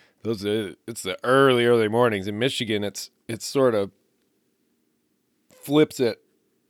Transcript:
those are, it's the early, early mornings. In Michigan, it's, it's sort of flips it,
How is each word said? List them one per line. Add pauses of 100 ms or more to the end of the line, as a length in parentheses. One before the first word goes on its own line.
(240)
those
are, (140)
it's
the
early,
early
mornings.
In
Michigan,
it's, (160)
it's
sort
of (1600)
flips
it, (500)